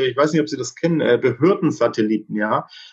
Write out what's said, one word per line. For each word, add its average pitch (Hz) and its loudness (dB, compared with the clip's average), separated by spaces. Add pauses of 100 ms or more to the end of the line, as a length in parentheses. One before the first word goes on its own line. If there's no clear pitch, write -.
ich 123 -2
weiß 156 2
nicht, 156 2
ob 147 -4
Sie 139 -6
das 127 -8
kennen, 165 0
äh, 120 4
Behördensatelliten, 117 0
ja, 107 -2 (260)